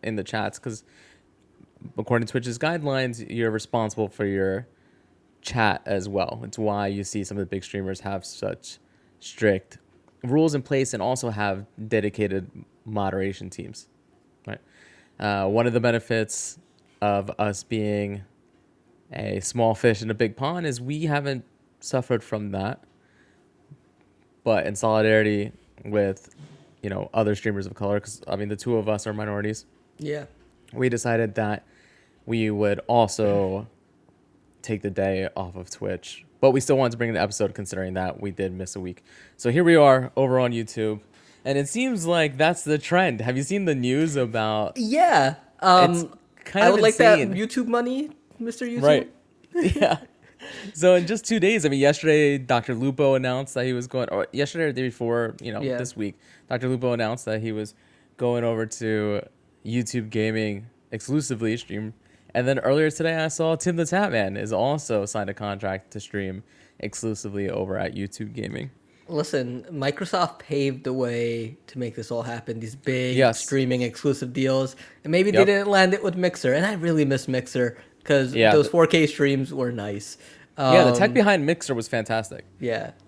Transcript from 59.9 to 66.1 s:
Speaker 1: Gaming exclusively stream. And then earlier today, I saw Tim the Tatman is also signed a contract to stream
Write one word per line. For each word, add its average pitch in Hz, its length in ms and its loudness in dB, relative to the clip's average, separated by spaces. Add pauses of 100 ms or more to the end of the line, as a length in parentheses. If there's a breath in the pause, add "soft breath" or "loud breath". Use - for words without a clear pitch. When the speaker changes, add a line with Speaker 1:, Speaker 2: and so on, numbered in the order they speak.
Speaker 1:
Gaming 110 560 -2 (240)
exclusively 117 680 -2
stream. 107 340 -10 (420 soft breath)
And 123 140 0
then 135 120 2
earlier 151 300 2
today, 160 260 -2
I 160 120 -2
saw 160 280 0
Tim 170 200 -2
the 170 60 0
Tatman 117 560 0
is 107 140 -6
also 117 520 0
signed 104 240 -4
a 101 60 -8
contract 101 580 -6
to 107 80 -12
stream 98 420 -8 (360 soft breath)